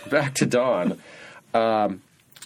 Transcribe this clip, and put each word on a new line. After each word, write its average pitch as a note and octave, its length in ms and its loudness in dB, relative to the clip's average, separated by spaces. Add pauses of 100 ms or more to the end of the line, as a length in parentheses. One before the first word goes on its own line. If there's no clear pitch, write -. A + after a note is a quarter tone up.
<laughs> - 100 -14
Back C#3 240 0
to D3 120 0
Dawn. A#2+ 520 0 (540)
Um, G#2+ 480 0 (460)